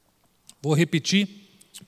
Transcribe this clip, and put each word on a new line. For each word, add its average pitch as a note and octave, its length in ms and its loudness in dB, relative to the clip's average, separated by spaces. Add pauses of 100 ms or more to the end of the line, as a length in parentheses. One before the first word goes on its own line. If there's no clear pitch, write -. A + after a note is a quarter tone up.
(600)
Vou D3+ 140 -2
repetir, F3 540 0 (600)